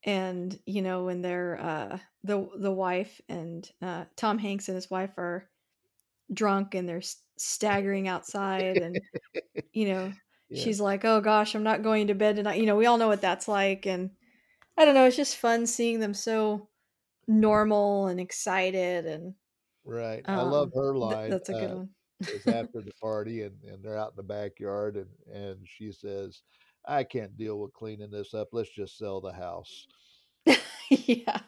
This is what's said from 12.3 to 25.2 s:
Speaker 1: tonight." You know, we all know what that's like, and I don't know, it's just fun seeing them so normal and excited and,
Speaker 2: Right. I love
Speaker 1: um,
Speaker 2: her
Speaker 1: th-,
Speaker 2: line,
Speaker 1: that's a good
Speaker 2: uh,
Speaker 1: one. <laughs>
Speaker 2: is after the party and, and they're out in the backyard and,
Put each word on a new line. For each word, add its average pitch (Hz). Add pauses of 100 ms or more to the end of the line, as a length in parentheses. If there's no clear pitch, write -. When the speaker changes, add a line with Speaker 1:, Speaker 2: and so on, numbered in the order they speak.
Speaker 1:
tonight." 202
You 226
know, 208
we 226
all 240
know 226
what 202
that's 190
like, 196
and 190 (680)
I 320
don't 285
know, 262
it's 254
just 285
fun 233
seeing 233
them 208
so 214 (580)
normal 214
and 180
excited 185
and, 170 (500)
Speaker 2:
Right. 113
I 196
love 139
Speaker 1:
um, -
Speaker 2:
her 139 (120)
Speaker 1:
th-, -
Speaker 2:
line, 110
Speaker 1:
that's 190
a 190
good 202
Speaker 2:
uh, 185
Speaker 1:
one. 190 (240)
<laughs> 180
Speaker 2:
is 208
after 117
the 101 (100)
party 110
and, 101
and 101
they're 107
out 107
in -
the 98
backyard 104
and, 95 (180)